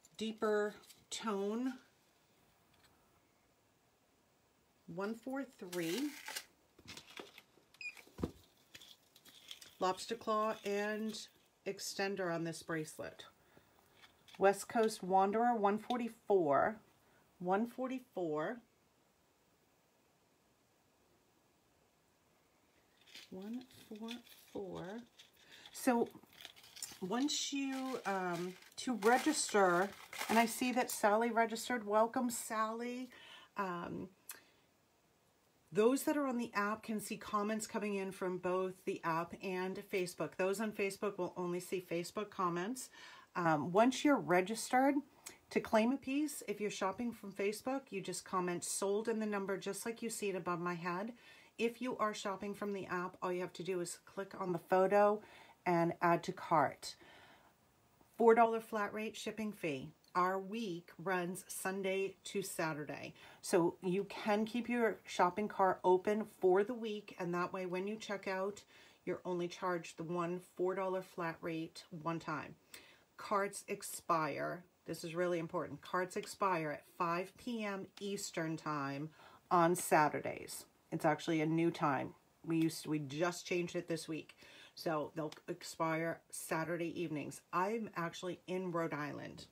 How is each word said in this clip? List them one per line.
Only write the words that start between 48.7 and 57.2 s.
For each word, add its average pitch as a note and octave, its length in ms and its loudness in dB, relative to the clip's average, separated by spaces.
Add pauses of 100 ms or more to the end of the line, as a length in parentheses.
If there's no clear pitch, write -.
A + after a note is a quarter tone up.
in A3+ 80 0
the A3 80 0
number, G3+ 320 -2
just G3 300 -6
like A#3 160 -6
you A3+ 80 -2
see G#3 180 -2
it F#3 60 -2
above F#3+ 240 -2
my F3 160 -2
head. F3+ 380 -4 (460)
If A#3 240 0
you B3+ 140 -4
are G#3+ 180 0
shopping G3+ 400 -4
from G#3 180 -4
the F#3+ 140 -6
app, F3+ 340 -4
all F#3 100 -2
you F3+ 100 -2
have F3+ 120 -6
to F3+ 100 -10
do F3+ 160 -2
is E3+ 260 -6
click G3 340 -8
on F3+ 140 0
the E3 60 0
photo G3+ 600 6 (460)
and E3+ 340 4
add F3 220 6
to - 80 -4
cart. - 640 2 (1200)